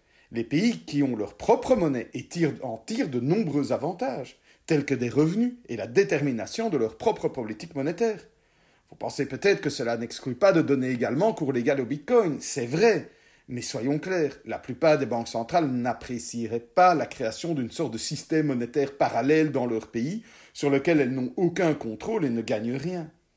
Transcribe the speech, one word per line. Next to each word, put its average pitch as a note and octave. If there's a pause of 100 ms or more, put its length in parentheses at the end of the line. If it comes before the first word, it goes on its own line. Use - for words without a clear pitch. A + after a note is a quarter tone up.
(320)
les A2+
pays F3
qui C#3+
ont B2+
leur G#2
propre -
monnaie C#3+
et B2
tirent, D#3+
en A2+
tirent A3+
de B2
nombreux D3
avantages, F3+ (280)
tels D3
que C#3
des A#2+
revenus E3+ (140)
et A#2+
la G#2
détermination C#3+
de D#3+
leur A2+
propre -
politique A2+
monétaire. E3+ (680)
Vous -
pensez A#2+
peut-être G3
que D3
cela A#2
n'exclut A#2
pas G3
de E3+
donner B2+
également B2+
cours C#3
légal C3
au B2+
Bitcoin, D#3
c'est -
vrai, E3+ (380)
mais A#2+
soyons C3+
clairs, E3
la G#2+
plupart D3+
des C3+
banques A#2
centrales D3
n'apprécieraient A#2+
pas F3+
la C3
création C3
d'une B2
sorte C#3
de A2+
système D#3
monétaire C3+
parallèle C#3+
dans C3
leur A2+
pays, D#3 (300)
sur C#3+
lequel C#3+
elles B2+
n'ont B2+
aucun E3+
contrôle D3
et C3
ne A#2
gagnent A#2
rien. D#3+ (260)